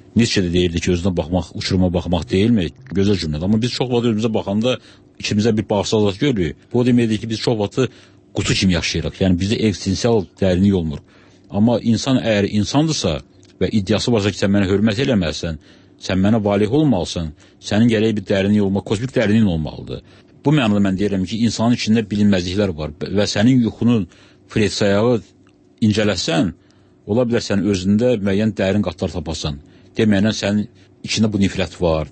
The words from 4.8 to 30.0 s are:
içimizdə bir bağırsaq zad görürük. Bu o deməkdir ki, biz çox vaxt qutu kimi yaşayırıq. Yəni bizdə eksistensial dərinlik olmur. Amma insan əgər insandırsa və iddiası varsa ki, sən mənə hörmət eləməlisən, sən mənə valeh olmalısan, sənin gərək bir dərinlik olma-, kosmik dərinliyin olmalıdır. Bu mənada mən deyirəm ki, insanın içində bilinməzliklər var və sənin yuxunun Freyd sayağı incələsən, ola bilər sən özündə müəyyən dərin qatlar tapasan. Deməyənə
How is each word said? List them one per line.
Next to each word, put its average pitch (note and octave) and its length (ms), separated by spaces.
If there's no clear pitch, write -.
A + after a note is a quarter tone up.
içimizdə G#2+ 380
bir G#2+ 140
bağırsaq G#2 340
zad G2 160
görürük. G#2 360
Bu A#2+ 80
o B2 60
deməkdir A#2+ 320
ki, A#2 120
biz A2 120
çox A#2 160
vaxt G#2 220
qutu - 200
kimi F#2 220
yaşayırıq. D#2 440
Yəni F#2+ 200
bizdə G2+ 260
eksistensial G2+ 560
dərinlik F#2+ 400
olmur. D#2 240
Amma A2 320
insan A#2 400
əgər G#2 240
insandırsa B2 560
və - 160
iddiası G#2 400
varsa G#2 160
ki, - 80
sən G2+ 160
mənə G2 160
hörmət G#2 320
eləməlisən, E2+ 560
sən F#2+ 240
mənə G#2+ 220
valeh G2+ 260
olmalısan, F2+ 640
sənin A2+ 320
gərək A2 280
bir G2 120
dərinlik G2+ 320
olma-, G2 240
kosmik A#2 280
dərinliyin G#2+ 360
olmalıdır. D2 520
Bu C#3+ 100
mənada G#2 320
mən F#2+ 140
deyirəm F#2+ 260
ki, A2 160
insanın A#2 320
içində A2 320
bilinməzliklər F#2+ 680
var D2+ 180
və G2 320
sənin A#2+ 400
yuxunun A2 400
Freyd G#2 280
sayağı G#2+ 460
incələsən, G#2+ 680
ola A2+ 200
bilər A#2 160
sən G2 240
özündə G#2 560
müəyyən G2+ 320
dərin G2 300
qatlar F2 300
tapasan. D#2 480
Deməyənə G#2+ 400